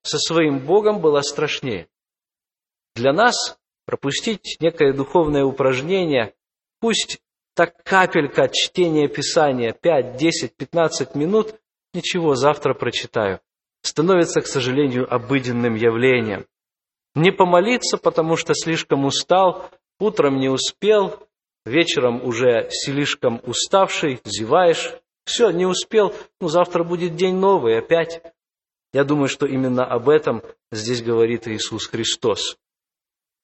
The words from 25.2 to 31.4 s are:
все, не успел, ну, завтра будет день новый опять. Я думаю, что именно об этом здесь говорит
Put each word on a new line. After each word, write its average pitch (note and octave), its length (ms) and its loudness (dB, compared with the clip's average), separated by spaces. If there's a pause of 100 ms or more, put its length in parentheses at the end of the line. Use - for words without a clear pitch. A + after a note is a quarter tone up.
все, A3+ 260 2
не F3+ 160 0
успел, F#3 480 0 (260)
ну, F3+ 80 -4
завтра E3+ 360 0
будет E3+ 300 -4
день F#3 200 0
новый F3 440 2
опять. E3 440 -2 (720)
Я C#3 100 2
думаю, C#3 240 0
что - 160 -6
именно C3 400 0
об A#2+ 240 -4
этом D3+ 340 2 (300)
здесь A2+ 300 -6
говорит A#2 440 0